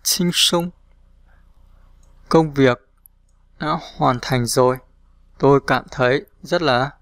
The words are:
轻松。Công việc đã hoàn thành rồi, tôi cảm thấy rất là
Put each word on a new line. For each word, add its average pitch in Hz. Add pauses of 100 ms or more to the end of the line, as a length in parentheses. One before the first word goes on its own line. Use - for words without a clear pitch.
轻 175
松。 175 (1600)
Công 160
việc 131 (720)
đã 156 (200)
hoàn 131
thành 123
rồi, 127 (600)
tôi 139
cảm 131
thấy 131 (180)
rất 175
là 139 (100)